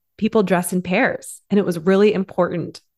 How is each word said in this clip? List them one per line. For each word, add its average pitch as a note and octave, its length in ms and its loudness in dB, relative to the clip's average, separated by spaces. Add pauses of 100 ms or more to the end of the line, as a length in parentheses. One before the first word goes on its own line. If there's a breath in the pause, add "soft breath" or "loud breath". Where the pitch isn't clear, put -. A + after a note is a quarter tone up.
(180)
people G#3+ 240 0
dress F3+ 300 0
in F3+ 100 -2
pairs. F3+ 580 -2 (100)
And G3 80 2
it F#3+ 60 2
was E3 160 -2
really F#3+ 320 4
important F3+ 680 -4 (180)